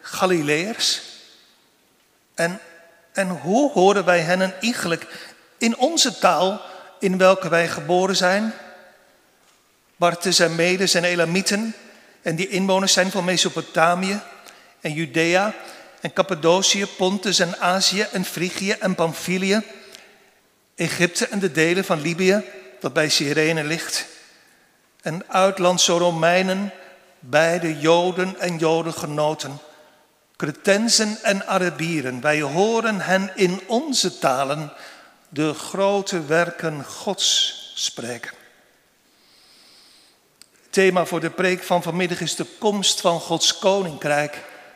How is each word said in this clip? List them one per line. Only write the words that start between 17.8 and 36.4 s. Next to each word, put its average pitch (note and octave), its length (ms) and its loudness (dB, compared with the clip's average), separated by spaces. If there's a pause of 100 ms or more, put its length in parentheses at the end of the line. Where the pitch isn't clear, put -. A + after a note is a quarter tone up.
en F#3 120 -2
Frigië F#3 460 -4
en G3+ 240 -2
Pamphylië, F#3 680 0 (1120)
Egypte F3 520 -2
en G#3 120 -6
de F#3+ 140 0
delen E3+ 320 2
van E3+ 160 -2
Libië, F#3 440 2 (360)
dat C3 120 -6
bij D#3 160 0
Cyrene D#3 560 0
ligt, - 420 -6 (960)
en E3+ 260 -8
uitlandse F#3 640 2
Romeinen, F3 800 2 (460)
beide D#3+ 600 0
Joden F3+ 640 2
en F3+ 180 -2
Jodengenoten, D#3 1000 -2 (800)
Cretensen G#3+ 840 2
en G3 240 0
Arabieren, D#3+ 760 -2
wij D3+ 200 2
horen G#3 600 0
hen F#3+ 340 0
in F#3 320 2
onze B3 520 -2
talen C#3+ 540 -2 (560)
de D3+ 260 -2
grote G3 720 -2
werken D#3+ 600 -2